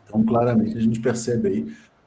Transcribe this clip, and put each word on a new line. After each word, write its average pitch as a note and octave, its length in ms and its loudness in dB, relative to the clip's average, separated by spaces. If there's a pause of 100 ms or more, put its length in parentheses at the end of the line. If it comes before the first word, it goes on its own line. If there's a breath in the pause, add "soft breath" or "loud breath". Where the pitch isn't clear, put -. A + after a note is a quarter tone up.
Então, A2 200 0
claramente, A#2 520 2
a A2+ 40 -4
gente A2+ 200 0
percebe A2+ 480 -2
aí - 280 -4 (300 loud breath)